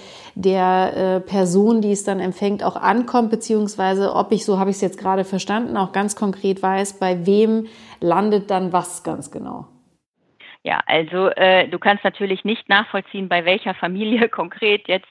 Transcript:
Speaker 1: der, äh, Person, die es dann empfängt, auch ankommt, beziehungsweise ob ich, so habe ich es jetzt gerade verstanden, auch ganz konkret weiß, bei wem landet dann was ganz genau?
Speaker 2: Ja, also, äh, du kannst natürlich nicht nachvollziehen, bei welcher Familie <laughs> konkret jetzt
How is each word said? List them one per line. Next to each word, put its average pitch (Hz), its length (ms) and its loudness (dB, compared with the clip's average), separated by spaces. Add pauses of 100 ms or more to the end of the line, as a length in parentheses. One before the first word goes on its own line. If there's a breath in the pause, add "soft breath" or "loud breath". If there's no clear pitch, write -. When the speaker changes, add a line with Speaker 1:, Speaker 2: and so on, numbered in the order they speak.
(340 loud breath)
Speaker 1:
der, 185 640 2
äh, 185 240 2
Person, 196 600 4
die 208 120 2
es 196 120 -2
dann 190 160 -2
empfängt, 202 420 -2
auch 180 140 -2
ankommt, 233 540 0
beziehungsweise 202 840 0
ob 202 180 0
ich, 208 120 0
so 196 140 0
habe 190 120 0
ich 190 60 -2
es - 60 -12
jetzt 180 160 -2
gerade 190 260 0
verstanden, 202 520 -4
auch 190 160 -2
ganz 202 240 -2
konkret 190 460 -2
weiß, 196 360 -2
bei 180 260 -2
wem 220 440 4 (320 loud breath)
landet 196 500 0
dann 185 220 -2
was 175 320 -2
ganz 160 260 -8
genau? - 360 -12 (960 loud breath)
Speaker 2:
Ja, - 240 -2
also, 165 420 0
äh, 185 400 4
du 170 100 -6
kannst 202 260 0
natürlich 190 400 -4
nicht 214 240 -4
nachvollziehen, 196 600 -2
bei 175 160 0
welcher 185 260 0
Familie 214 560 0
<laughs> - 0 -
konkret 208 600 -2
jetzt 185 220 -2